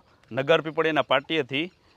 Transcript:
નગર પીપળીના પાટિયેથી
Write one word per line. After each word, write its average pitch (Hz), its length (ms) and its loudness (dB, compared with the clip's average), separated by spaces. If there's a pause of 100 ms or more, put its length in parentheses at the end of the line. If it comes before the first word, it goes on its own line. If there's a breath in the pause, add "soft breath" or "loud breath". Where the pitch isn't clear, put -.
(320)
નગર 139 300 2
પીપળીના 156 400 0
પાટિયેથી 139 680 -2 (260)